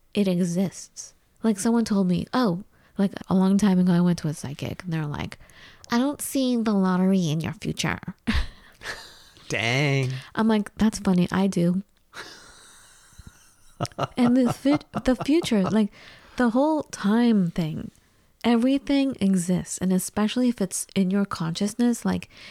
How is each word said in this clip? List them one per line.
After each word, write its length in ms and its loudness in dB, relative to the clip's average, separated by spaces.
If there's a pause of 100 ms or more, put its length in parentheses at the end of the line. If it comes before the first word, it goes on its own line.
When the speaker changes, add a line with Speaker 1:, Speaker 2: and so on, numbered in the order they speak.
(140)
Speaker 1:
it 140 0
exists. 840 -4 (300)
Like 160 2
someone 260 2
told 220 0
me, 260 0
"Oh, 300 0 (340)
like 160 0 (160)
a 60 2
long 220 4
time 220 4
ago, 140 4
I 80 4
went 180 2
to 80 -4
a 60 -4
psychic," 500 -10
and 80 -8
they're 140 -4
like, 340 -8 (500)
"I 80 0
don't 240 -2
see 360 -2
the 160 0
lottery 560 2
in 100 -2
your 140 -6
future." 460 -6 (280)
<laughs> 1200 -6
Speaker 2:
Dang. 640 0 (240)
Speaker 1:
I'm 140 0
like, 260 0
"That's 240 0
funny. 320 2
I 160 2
do." 360 0 (2250)
And 180 4
the 160 4
fit, 320 0 (220)
the 100 4
future, 480 0
like 260 2 (460)
the 140 2
whole 340 0
time 680 2
thing, 400 -6 (520)
everything 800 2
exists. 560 0
And 160 0
especially 560 0
if 120 -2
it's 320 -6
in 160 2
your 160 0
consciousness, 800 -2
like 260 -4 (220)